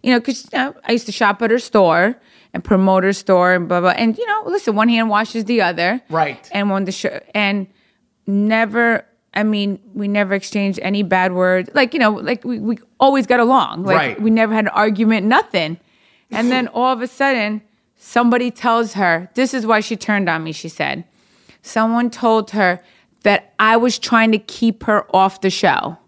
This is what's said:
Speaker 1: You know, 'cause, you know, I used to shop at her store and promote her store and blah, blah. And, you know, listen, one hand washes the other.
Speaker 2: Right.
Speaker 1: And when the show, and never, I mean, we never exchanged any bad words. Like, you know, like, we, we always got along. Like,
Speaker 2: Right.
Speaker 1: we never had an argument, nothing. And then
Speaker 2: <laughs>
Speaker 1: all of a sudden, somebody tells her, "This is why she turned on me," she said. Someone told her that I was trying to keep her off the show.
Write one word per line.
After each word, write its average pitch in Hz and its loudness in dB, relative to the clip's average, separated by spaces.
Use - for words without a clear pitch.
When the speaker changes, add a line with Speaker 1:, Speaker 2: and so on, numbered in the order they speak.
Speaker 1:
You 247 0
know, 233 2
'cause, 247 -8
you 226 -4
know, 269 -4
I 233 0
used 240 -2
to 214 -10
shop 208 0
at 226 0
her 247 2
store 190 2
and 175 -8
promote 190 4
her 190 2
store 180 2
and 175 -2
blah, 180 0
blah. 180 4
And, 226 0
you 466 -6
know, 427 -2
listen, 339 -2
one 220 2
hand 226 0
washes 220 -2
the 226 0
other. 180 -2
Speaker 2:
Right. 156 -2
Speaker 1:
And 202 -2
when 190 -2
the 190 -6
show, - -6
and 202 -2
never, 220 0
I 208 -2
mean, 202 -2
we 202 -6
never 202 0
exchanged 196 -4
any 202 -2
bad 185 0
words. 185 0
Like, - 2
you 320 -2
know, 214 -2
like, 233 -6
we, 247 -6
we 214 -4
always 269 4
got 247 2
along. 233 0
Like, 190 2
Speaker 2:
Right. 143 -2
Speaker 1:
we 220 0
never 220 2
had 220 0
an - -2
argument, 214 0
nothing. 180 0
And 233 -2
then 254 -2
Speaker 2:
<laughs> - -14
Speaker 1:
all 254 0
of 226 -4
a 247 -6
sudden, 220 -2
somebody 240 0
tells 233 -2
her, 180 0
"This 254 0
is 233 -4
why 220 2
she 214 -6
turned 196 -2
on 160 -2
me," 160 -8
she 165 -12
said. 147 -6
Someone 226 -2
told 220 0
her 185 0
that 202 0
I 220 4
was 233 2
trying 226 2
to 208 2
keep - -2
her 214 0
off 190 2
the 190 0
show. 165 0